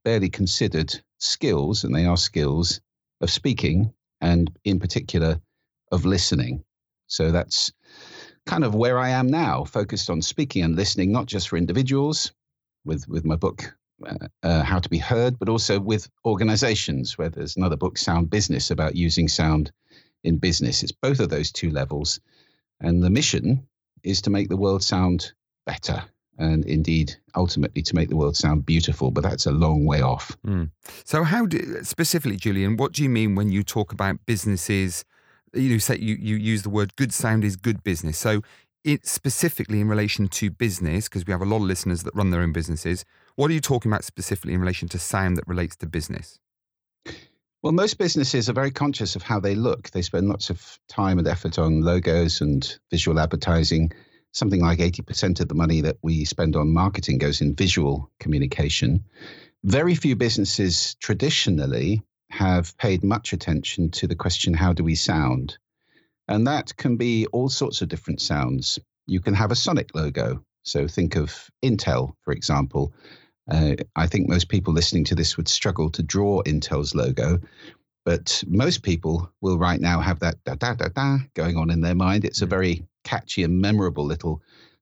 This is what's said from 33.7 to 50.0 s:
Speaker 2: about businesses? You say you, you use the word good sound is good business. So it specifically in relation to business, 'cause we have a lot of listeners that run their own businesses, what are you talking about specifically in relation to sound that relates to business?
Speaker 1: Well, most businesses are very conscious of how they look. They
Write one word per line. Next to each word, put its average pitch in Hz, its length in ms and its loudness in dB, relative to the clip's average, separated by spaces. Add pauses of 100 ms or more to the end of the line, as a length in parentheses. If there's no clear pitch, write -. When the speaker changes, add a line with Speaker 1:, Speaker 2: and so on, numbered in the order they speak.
Speaker 2:
about 98 340 -2
businesses? 98 800 -2 (500)
You 123 260 2
say - 180 0
you, 107 180 -2
you 110 220 -2
use 107 240 0
the 104 80 -6
word 101 260 0
good 131 180 -2
sound 110 300 2
is 98 140 0
good 107 260 -2
business. 82 340 -2
So 107 240 0 (440)
it 147 200 0
specifically - 760 -2
in 104 80 2
relation 104 400 0
to - 200 -4
business, 92 600 -2
'cause 90 180 -6
we 101 40 -2
have 90 100 -2
a 95 40 -2
lot 107 120 2
of 107 60 0
listeners 90 400 -2
that - 120 -10
run 98 140 2
their 87 120 2
own 82 120 0
businesses, 85 500 -4 (320)
what 147 160 2
are - 20 2
you 156 60 0
talking 120 320 0
about 104 140 0
specifically - 480 -8
in 92 80 2
relation 90 280 -2
to - 80 -6
sound 92 380 0
that - 120 -4
relates 87 300 -4
to 80 100 -10
business? - 520 -10 (1200)
Speaker 1:
Well, 156 120 0
most 196 240 2
businesses 139 500 0
are 123 60 0
very 135 180 0
conscious 135 460 -2
of 90 60 -10
how 104 180 -2
they 98 140 0
look. 113 340 0
They 90 120 -4